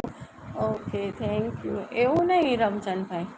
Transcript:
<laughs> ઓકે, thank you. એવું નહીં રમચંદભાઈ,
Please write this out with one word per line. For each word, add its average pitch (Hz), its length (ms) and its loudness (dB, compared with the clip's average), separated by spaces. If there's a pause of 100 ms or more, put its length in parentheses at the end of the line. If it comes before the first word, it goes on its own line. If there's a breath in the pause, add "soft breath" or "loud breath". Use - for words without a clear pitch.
(200)
<laughs> - 420 -10
ઓકે, 214 400 -2 (100)
thank 214 480 0
you. 208 160 -4 (180)
એવું 302 340 4
નહીં 302 320 4
રમચંદભાઈ, 190 680 0 (100)